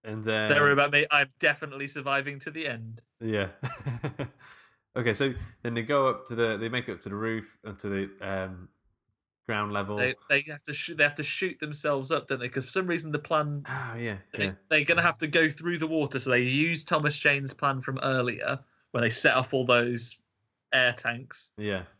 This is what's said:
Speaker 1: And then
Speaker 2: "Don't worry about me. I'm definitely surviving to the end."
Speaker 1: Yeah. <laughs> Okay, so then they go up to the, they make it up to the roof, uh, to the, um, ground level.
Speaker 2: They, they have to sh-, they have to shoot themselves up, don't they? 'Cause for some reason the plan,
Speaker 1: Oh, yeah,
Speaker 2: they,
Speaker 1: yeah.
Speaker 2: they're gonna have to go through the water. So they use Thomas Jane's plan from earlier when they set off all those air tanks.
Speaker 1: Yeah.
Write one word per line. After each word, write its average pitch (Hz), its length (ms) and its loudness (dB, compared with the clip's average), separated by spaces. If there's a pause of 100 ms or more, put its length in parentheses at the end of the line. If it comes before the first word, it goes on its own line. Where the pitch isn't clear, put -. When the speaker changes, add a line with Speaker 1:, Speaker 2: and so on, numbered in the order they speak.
Speaker 1:
And 110 200 -6
then 110 260 2
Speaker 2:
"Don't 143 120 6
worry 143 120 8
about 143 180 6
me. 147 180 6
I'm 143 200 4 (100)
definitely 143 480 0
surviving 139 520 -2
to 156 120 -10
the 156 160 -6
end." 113 340 -8 (180)
Speaker 1:
Yeah. 104 300 0 (640)
<laughs> 139 120 -6 (680)
Okay, 117 200 2
so 135 180 0 (300)
then 117 100 -2
they 117 80 -2
go 135 260 2
up - 200 -2
to 117 80 -6
the, 113 220 2
they 113 120 -4
make 120 180 -4
it 113 40 -6
up 90 100 -8
to - 80 -10
the 101 60 -6
roof, 110 500 -4
uh, 107 80 -10
to 104 160 -8
the, 98 200 -2 (120)
um, 95 480 -6 (760)
ground 104 260 -2
level. 101 240 -2
Speaker 2:
They, 127 160 2 (160)
they 143 200 2
have 147 160 -12
to 151 100 -8
sh-, - 200 -8
they 151 80 4
have 147 120 4
to 151 80 -6
shoot 175 360 -2
themselves 147 520 -2
up, 143 160 0
don't 135 120 -2
they? 120 80 -4
'Cause 131 180 -4
for - 40 -16
some 190 160 0
reason 156 260 -2
the 147 60 -2
plan, 147 500 0
Speaker 1:
Oh, 127 300 -6
yeah, 113 200 -4 (200)
Speaker 2:
they, 104 80 0
Speaker 1:
yeah. 95 60 -2 (180)
Speaker 2:
they're 151 160 4
gonna 170 160 2
have 170 160 2
to 160 100 -4
go 156 220 4
through 160 300 -4
the 160 80 -2
water. 151 320 -2
So 131 100 -2
they 123 140 4
use 156 400 0
Thomas 151 340 0
Jane's 139 380 0
plan 135 260 0
from 131 220 -4
earlier 131 560 0 (320)
when 123 100 0
they 117 80 4
set 117 240 4
off 131 220 0
all 127 100 2
those 120 500 2 (580)
air 123 200 4
tanks. - 640 -8
Speaker 1:
Yeah. 101 260 -2 (160)